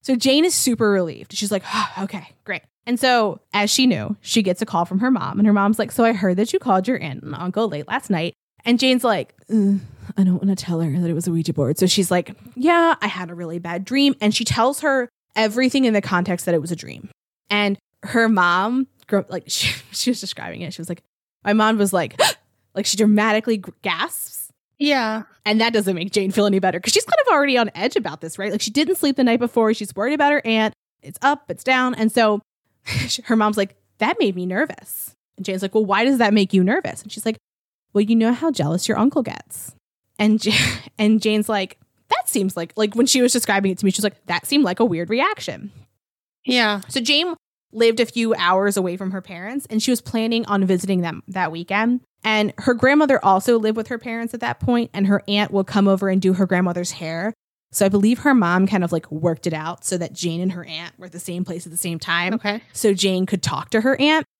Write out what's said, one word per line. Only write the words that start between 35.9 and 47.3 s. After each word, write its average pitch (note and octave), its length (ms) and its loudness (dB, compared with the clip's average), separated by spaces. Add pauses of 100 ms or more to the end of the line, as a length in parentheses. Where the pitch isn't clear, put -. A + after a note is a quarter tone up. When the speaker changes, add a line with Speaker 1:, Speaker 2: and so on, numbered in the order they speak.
Speaker 1:
does C4+ 120 4
that A#3 160 4
make G3+ 200 2
you F#3+ 100 6
nervous?" C4 380 -2
And G#3 100 -16
she's - 140 -10
like, A3+ 120 -4 (560)
"Well, G3+ 80 2
you A3 140 2
know A3+ 180 4
how D#4+ 180 0
jealous E3 380 -2
your - 80 0
uncle C4 240 2
gets." - 520 -10 (460)
And G#3+ 240 4
Ja-, G#3+ 80 0 (260)
<laughs> - 200 -18
and G#3+ 240 2
Jane's G#3+ 260 0
like, G3 300 -4 (320)
"That - 180 -2
seems G3 300 -2
like," E3+ 180 -8
like, G#3+ 200 0
when A#3 100 4
she C4 160 2
was B3 100 4
describing G3 400 0
it F3+ 60 -4
to - 80 -2
me, F#3+ 60 4
she - 80 -2
was G3+ 60 -2
like, - 200 -6
"That F3 220 -4
seemed C#4+ 180 4
like F3+ 160 -2
a A3+ 40 4
weird E3+ 240 -2
reaction." A#3+ 600 -4 (760)
Speaker 2:
Yeah. A3 440 2
Speaker 1:
So C4+ 100 -2
Jane D4 360 0 (360)